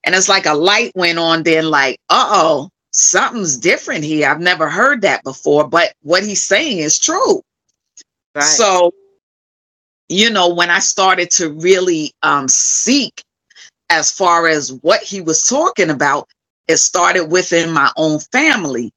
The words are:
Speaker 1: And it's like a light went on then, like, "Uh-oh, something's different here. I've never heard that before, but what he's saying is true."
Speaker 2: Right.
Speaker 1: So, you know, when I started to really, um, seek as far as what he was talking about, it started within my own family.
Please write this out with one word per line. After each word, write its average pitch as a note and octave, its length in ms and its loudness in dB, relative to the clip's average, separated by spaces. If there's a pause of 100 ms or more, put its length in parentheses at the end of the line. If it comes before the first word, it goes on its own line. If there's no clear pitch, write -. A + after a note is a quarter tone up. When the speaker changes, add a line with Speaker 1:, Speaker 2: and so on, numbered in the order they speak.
Speaker 1:
And F3+ 120 0
it's F#3+ 140 0
like F#3+ 180 0
a D3+ 80 2
light G3+ 420 0
went E3+ 220 0
on E3 260 0
then, D#3+ 220 2
like, C#3 420 0
"Uh-oh, F#3 640 2 (200)
something's G#3 680 0
different G3+ 460 -2
here. D3+ 260 0
I've D3 120 0
never F3 280 0
heard A3+ 340 0
that C#3+ 200 0
before, D3 460 0
but E3 340 0
what F3+ 220 0
he's G#3 180 -4
saying A#3+ 360 -2
is D3+ 200 -2
true." E4+ 440 0 (920)
Speaker 2:
Right. D3 80 -2
Speaker 1:
So, F3+ 500 2 (1160)
you G#3 220 2
know, F#3 240 2
when E3+ 160 0
I F3 100 2
started F#3 520 0
to D#3+ 200 -2
really, E3+ 600 0 (120)
um, C#3+ 240 0
seek - 760 -2 (680)
as D#3+ 220 -4
far E3+ 380 0
as C#3+ 240 -2
what E3+ 300 0
he G3 180 -12
was D#3+ 240 -2
talking A#3 460 0
about, C#3 380 -2 (380)
it D#3+ 120 2
started F3+ 480 0
within E3+ 440 0
my C#3+ 260 0
own D3+ 220 0 (140)
family. G3 640 -2